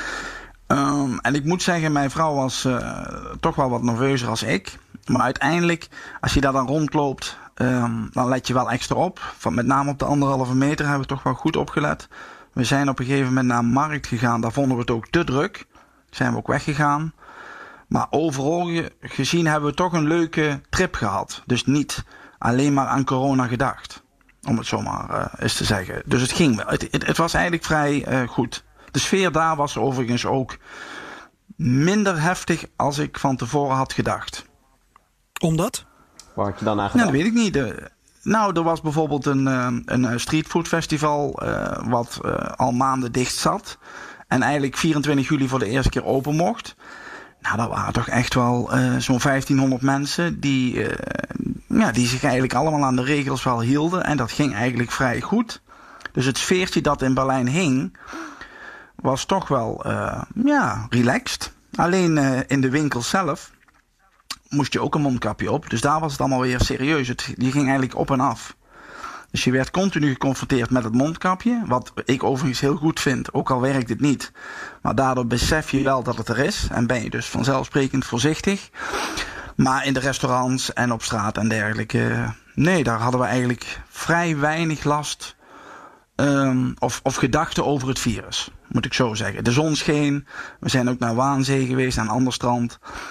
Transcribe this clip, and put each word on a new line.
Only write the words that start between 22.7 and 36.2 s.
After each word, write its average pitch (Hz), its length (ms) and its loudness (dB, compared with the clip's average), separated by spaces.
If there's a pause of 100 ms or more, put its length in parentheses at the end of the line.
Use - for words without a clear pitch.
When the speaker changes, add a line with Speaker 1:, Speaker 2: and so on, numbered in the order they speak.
Speaker 1:
maar 135 140 2
aan 131 180 0
corona 131 420 2
gedacht, 123 560 -4 (440)
om 113 100 2
het 113 100 -4
zo 104 140 -2
maar, - 280 -6
eh, 95 160 -2 (180)
eens - 120 0
te - 100 -2
zeggen. 101 400 -2
Dus 127 160 2
het 127 100 0
ging 143 240 4
wel. 104 120 -6
Het, - 240 -2
het, - 140 -2
het 156 120 0
was 165 160 0
eigenlijk 170 320 0
vrij, 147 400 0
eh, 127 220 0
goed. - 360 -4 (280)
De - 80 -2
sfeer 190 320 2
daar 160 240 2
was 143 220 -2
overigens 123 480 0
ook 123 320 -2 (960)
minder 170 640 2
heftig 170 440 -2 (100)
als 139 220 -2
ik 147 220 -4
van 135 160 0
tevoren 131 400 0
had 135 180 -2
gedacht. - 520 -4 (960)
Speaker 2:
Omdat? 165 440 0 (500)